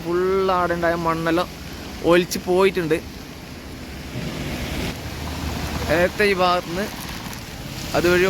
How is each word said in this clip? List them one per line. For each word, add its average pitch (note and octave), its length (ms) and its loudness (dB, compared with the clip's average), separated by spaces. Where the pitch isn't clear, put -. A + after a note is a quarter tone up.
ഫുൾ F#3 520 2
ആടെ F3 180 2
ഉണ്ടായ E3+ 200 2
മണ്ണെല്ലാം E3 420 2
ഒലിച്ച് F3 360 4
പോയിട്ടുണ്ട്. F3+ 480 4
നേരത്തെ F3+ 440 4
ഈ F#3+ 100 2
ഭാഗത്തുനിന്ന് F3+ 420 2
അതുവഴി F3+ 320 6